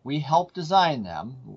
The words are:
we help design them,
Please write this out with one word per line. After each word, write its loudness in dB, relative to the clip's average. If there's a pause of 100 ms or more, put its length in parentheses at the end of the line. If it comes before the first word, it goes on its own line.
we -4
help 0
design 2
them, -10 (200)